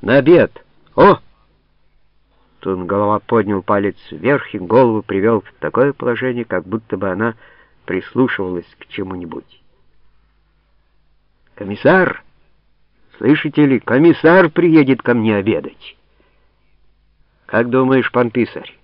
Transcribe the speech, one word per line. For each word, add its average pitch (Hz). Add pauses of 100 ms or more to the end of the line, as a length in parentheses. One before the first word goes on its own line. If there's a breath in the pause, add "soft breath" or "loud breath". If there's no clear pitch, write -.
на 113
обед. 135 (280)
О! 185 (1400)
Тут 92
голова 104
поднял 101
палец 101 (160)
вверх 104
и 107
голову 110
привел 101
в -
такое 123
положение, 120
как 90
будто 107
бы 98
она 110 (500 soft breath)
прислушивалась 90 (100)
к -
чему-нибудь. 90 (1900)
«Комиссар! 131 (920)
Слышите 147
ли, 135
комиссар 165
приедет 156
ко 120
мне 110
обедать!» 95 (1500)
«Как 117
думаешь, 131
пан 123
писарь? 110